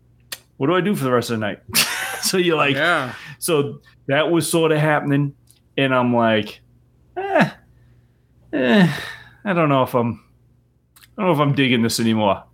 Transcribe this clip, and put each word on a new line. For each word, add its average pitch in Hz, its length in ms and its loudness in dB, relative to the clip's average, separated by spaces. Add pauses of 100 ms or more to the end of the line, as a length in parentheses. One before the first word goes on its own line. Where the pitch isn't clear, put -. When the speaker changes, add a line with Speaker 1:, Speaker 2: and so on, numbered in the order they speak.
(580)
Speaker 1:
what 135 80 -2
do 170 80 2
I 180 80 2
do 202 120 0
for 139 100 -4
the 127 80 0
rest 123 180 2
of 113 100 -4
the 107 60 -4
night?" 98 140 -8 (140)
<laughs> - 140 0 (340)
So - 160 -2
you're 170 180 2
like, 143 200 0
Speaker 2:
Yeah. 147 380 0 (260)
Speaker 1:
so 147 400 -2 (260)
that 147 240 2
was 165 180 0
sorta 160 300 2
happening. 143 560 0 (420)
And 135 160 0
I'm 123 220 2
like, 113 460 0 (560)
"Eh, 370 340 0 (1040)
eh, 226 440 2 (480)
I 202 80 -2
don't 165 160 2
know 135 140 2
if 120 120 -4
I'm, 117 280 -2 (960)
I 208 40 -4
don't 190 40 0
know 175 60 4
if 147 80 0
I'm 143 140 2
digging 127 280 2
this 113 160 -2
anymore." 110 560 0